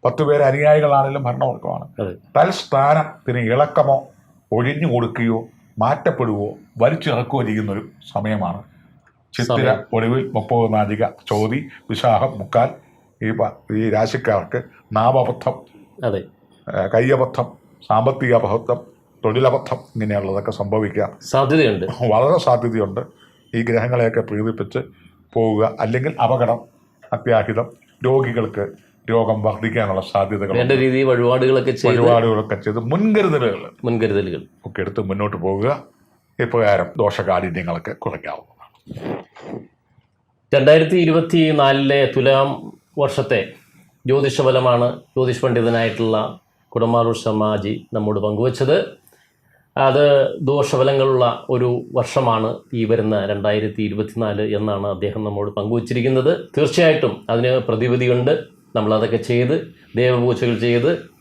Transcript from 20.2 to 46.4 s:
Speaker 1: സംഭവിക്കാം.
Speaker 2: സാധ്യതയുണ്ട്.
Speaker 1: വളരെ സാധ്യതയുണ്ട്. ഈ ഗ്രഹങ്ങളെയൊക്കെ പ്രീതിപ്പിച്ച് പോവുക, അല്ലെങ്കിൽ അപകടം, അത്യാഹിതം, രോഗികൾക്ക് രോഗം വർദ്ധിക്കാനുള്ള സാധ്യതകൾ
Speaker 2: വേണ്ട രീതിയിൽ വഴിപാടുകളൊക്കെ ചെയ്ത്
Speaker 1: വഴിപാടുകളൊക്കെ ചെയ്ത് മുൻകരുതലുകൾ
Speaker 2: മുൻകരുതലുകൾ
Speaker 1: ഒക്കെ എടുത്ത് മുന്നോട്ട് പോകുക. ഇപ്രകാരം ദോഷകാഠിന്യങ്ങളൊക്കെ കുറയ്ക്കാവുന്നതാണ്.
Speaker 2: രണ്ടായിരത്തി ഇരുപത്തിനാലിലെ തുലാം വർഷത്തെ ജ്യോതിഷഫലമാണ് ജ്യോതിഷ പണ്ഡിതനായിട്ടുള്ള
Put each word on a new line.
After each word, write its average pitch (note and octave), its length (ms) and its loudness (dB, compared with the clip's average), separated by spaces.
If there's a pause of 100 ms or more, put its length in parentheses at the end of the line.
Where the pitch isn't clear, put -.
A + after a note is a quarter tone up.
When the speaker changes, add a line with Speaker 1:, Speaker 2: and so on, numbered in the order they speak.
Speaker 1:
സംഭവിക്കാം. G2+ 720 -4
Speaker 2:
സാധ്യതയുണ്ട്. C3 640 0
Speaker 1:
വളരെ B2 520 2
സാധ്യതയുണ്ട്. A2+ 640 0 (540)
ഈ A#2 80 0
ഗ്രഹങ്ങളെയൊക്കെ A#2 580 0
പ്രീതിപ്പിച്ച് A2 580 -4 (540)
പോവുക, A2 480 0
അല്ലെങ്കിൽ B2+ 400 -2
അപകടം, A#2+ 400 0 (520)
അത്യാഹിതം, A2 600 0 (340)
രോഗികൾക്ക് A#2 640 -2 (420)
രോഗം A2 320 2
വർദ്ധിക്കാനുള്ള G#2+ 580 -2
സാധ്യതകൾ G2 560 -2
Speaker 2:
വേണ്ട B2 160 2
രീതിയിൽ C3 320 2
വഴിപാടുകളൊക്കെ B2+ 680 2
ചെയ്ത് A#2+ 300 2
Speaker 1:
വഴിപാടുകളൊക്കെ A2+ 540 4
ചെയ്ത് G#2+ 240 -4
മുൻകരുതലുകൾ D#3 920 0 (140)
Speaker 2:
മുൻകരുതലുകൾ G#2 580 0 (240)
Speaker 1:
ഒക്കെ - 140 -10
എടുത്ത് G2 200 -4
മുന്നോട്ട് G2 360 -4
പോകുക. G2 460 -2 (580)
ഇപ്രകാരം G#2+ 460 2 (120)
ദോഷകാഠിന്യങ്ങളൊക്കെ F2+ 960 -2
കുറയ്ക്കാവുന്നതാണ്. - 1120 -12 (1500)
Speaker 2:
രണ്ടായിരത്തി D3+ 420 4
ഇരുപത്തിനാലിലെ D3 1200 2
തുലാം C3+ 560 2 (260)
വർഷത്തെ C3 540 -2 (540)
ജ്യോതിഷഫലമാണ് B2+ 880 2
ജ്യോതിഷ B2 480 -2
പണ്ഡിതനായിട്ടുള്ള A#2 960 0 (280)